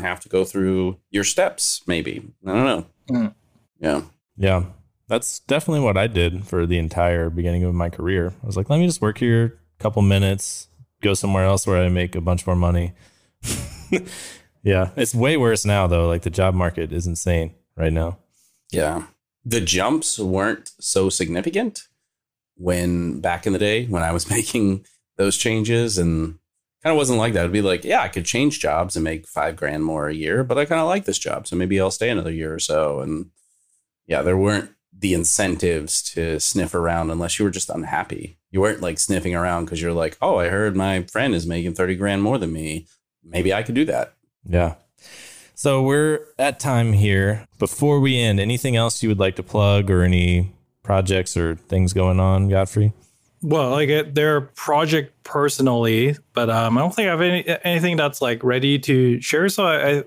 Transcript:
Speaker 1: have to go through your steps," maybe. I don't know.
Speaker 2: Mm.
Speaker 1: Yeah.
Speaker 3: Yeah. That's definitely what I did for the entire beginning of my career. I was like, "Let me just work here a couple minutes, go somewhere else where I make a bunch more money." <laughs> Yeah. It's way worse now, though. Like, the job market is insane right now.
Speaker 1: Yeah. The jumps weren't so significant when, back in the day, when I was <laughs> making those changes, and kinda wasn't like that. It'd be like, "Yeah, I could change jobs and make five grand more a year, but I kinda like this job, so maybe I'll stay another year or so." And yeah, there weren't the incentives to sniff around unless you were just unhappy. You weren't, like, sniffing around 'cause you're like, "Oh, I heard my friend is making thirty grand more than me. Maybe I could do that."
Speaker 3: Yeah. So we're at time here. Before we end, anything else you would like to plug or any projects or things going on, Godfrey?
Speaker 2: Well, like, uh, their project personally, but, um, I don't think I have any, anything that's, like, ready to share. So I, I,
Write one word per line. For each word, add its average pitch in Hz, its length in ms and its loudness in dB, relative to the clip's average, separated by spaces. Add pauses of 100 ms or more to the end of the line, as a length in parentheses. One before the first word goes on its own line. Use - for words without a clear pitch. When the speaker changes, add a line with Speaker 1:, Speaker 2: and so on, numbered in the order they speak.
Speaker 1:
have 90 180 -6
to - 80 -20
go 95 160 2
through 92 540 -2 (120)
your 98 140 -2
steps," - 640 -2
maybe. 82 340 -4 (240)
I 92 60 -6
don't 120 120 2
know. 120 220 -2 (240)
Speaker 2:
Mm. 120 240 -2 (460)
Speaker 1:
Yeah. 76 220 -2 (340)
Speaker 3:
Yeah. 95 280 0 (440)
That's - 320 -4
definitely 156 400 -2
what 107 180 2
I 104 80 2
did 90 400 0
for 87 200 0
the 87 120 2
entire 85 520 0
beginning 87 340 0
of 87 100 0
my 85 160 0
career. 90 420 -2 (100)
I 117 40 -10
was 101 100 -4
like, 104 140 -2
"Let 151 80 2
me 180 80 4
just - 160 -2
work 107 160 0
here 117 400 2 (200)
a - 40 -18
couple 110 200 2
minutes, 98 640 2 (320)
go 101 140 2
somewhere 95 300 2
else 95 220 2
where 90 160 4
I 90 60 2
make 90 260 0
a 90 60 -4
bunch 87 260 0
more 92 100 2
money." 87 360 2 (500)
<laughs> - 500 -8 (720)
Yeah. 92 300 2
It's 123 180 -2
way 127 240 2
worse 117 280 2
now, 101 240 2
though. 85 180 2
Like, 85 160 0
the 95 80 -4
job 92 240 2
market 85 380 -2
is 87 160 -4
insane 82 460 -2 (220)
right 80 160 0
now. 82 260 -2 (520)
Speaker 1:
Yeah. 80 360 -2 (380)
The 113 160 -2
jumps 98 600 0
weren't 95 580 -2
so 95 300 0
significant 180 800 -4 (680)
when, 87 640 -2
back 85 260 -4
in 98 60 0
the 92 60 0
day, 107 280 0
when 90 180 -2
I 82 80 0
was 85 180 -4
<laughs> 101 60 -2
making 98 500 -2 (300)
those 98 200 0
changes, 110 640 0
and 82 400 0 (440)
kinda 160 120 2
wasn't 127 240 2
like 113 140 0
that. 92 80 0
It'd 87 120 0
be 104 80 2
like, 92 240 0
"Yeah, 175 180 2
I 98 60 -4
could 85 160 -6
change 143 360 0
jobs 82 360 -2
and 82 80 -2
make 80 220 -6
five 78 300 -4
grand 76 280 -4
more 78 240 -4
a 78 60 -6
year, 82 300 -2
but 123 140 -2
I 147 60 2
kinda 160 200 0
like 190 200 -2
this - 140 -4
job, - 300 -8
so 85 80 -6
maybe 92 240 0
I'll 95 100 2
stay 110 180 -2
another 87 240 -2
year 80 220 -6
or 82 60 -8
so." 76 400 0
And 78 300 -6 (760)
yeah, 73 160 -2
there 90 160 2
weren't 101 320 0 (260)
the 92 180 0
incentives 85 880 -2 (100)
to 82 260 -2
sniff - 360 -2
around 85 360 0
unless 85 280 -4
you 104 60 0
were 98 60 2
just - 200 -6
unhappy. 80 680 -8 (140)
You 95 80 0
weren't, 107 200 0
like, 85 200 -4
sniffing 87 340 -2
around 85 320 -2
'cause 82 140 -8
you're 85 120 -2
like, 82 300 -4
"Oh, 160 140 2
I 87 140 0
heard 101 260 0
my 95 340 0
friend 120 240 -2
is 85 120 -4
making 85 280 -4
thirty 92 220 -2
grand 98 260 -2
more 120 160 0
than 82 140 -4
me. 80 340 -8 (380)
Maybe 87 280 0
I 110 120 -2
could 117 100 -6
do 143 120 2
that." - 280 -4 (300)
Speaker 3:
Yeah. 87 300 0 (800)
So 135 280 0
we're 151 380 2 (160)
at 135 220 -2
time 117 360 2
here. 101 520 2 (140)
Before 143 400 2
we 135 180 2
end, 107 220 2
anything 120 340 0
else 113 280 0
you 113 60 2
would 101 120 2
like 95 160 2
to 95 80 -6
plug 101 440 2
or 90 140 4
any 90 500 4 (300)
projects 95 540 0
or 82 180 0
things 92 380 0
going 92 260 2
on, 95 300 4
Godfrey? 98 440 2 (480)
Speaker 2:
Well, 151 300 2
like, 143 180 2
uh, 151 140 2 (100)
their 151 280 4
project 151 800 0
personally, 131 920 2 (160)
but, 117 180 0
um, 113 260 2
I 131 40 4
don't 180 120 0
think 214 140 0
I 185 60 2
have 165 80 0
any, 175 240 0 (200)
anything 175 320 0
that's, 147 240 0
like, 120 220 0
ready 131 380 2
to 127 400 2
share. 170 280 0
So 196 160 -2
I, 147 340 2
I, 139 80 -6